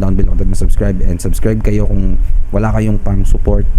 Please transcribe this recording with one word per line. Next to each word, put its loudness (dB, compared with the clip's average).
down 0
below 2
at 0
mag-subscribe, 0
and 0
subscribe -2
kayo 0
kung 0
wala -2
kayong 0
pang 0
support 0